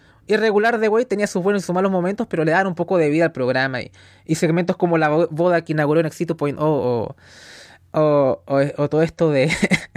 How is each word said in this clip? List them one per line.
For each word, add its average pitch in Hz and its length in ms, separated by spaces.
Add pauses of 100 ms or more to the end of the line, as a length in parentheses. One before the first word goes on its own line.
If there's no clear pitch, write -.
(260)
irregular 220 540
The 220 80
Way, 220 180
tenía 208 220
sus 180 160
buenos 202 200
y - 20
sus 175 100
malos 190 160
momentos, 190 360
pero 185 180
le 156 60
daban 190 160
un 180 80
poco 175 220
de 156 120
vida 160 160
al 160 80
programa. 127 480
Y, - 100 (340)
y 160 100
segmentos 175 420
como 170 200
la 156 120
bo-, 165 200
boda 170 360
que 165 80
inauguró 151 260
N 160 80
X - 120
T 175 80
two 160 100
point 143 240
oh 123 540 (760)
o, - 80
o, 147 460
o, 139 160 (160)
o 143 120
todo 151 120
esto 165 300
de, 131 200 (460)